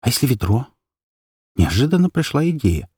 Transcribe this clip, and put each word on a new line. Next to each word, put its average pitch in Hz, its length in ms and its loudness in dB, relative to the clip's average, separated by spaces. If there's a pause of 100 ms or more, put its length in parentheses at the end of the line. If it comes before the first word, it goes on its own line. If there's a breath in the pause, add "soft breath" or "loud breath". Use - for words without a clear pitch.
А - 80 -4
если 131 180 -2
ведро? 113 400 -2 (880)
Неожиданно 156 560 2
пришла 160 400 -2
идея. 95 480 -2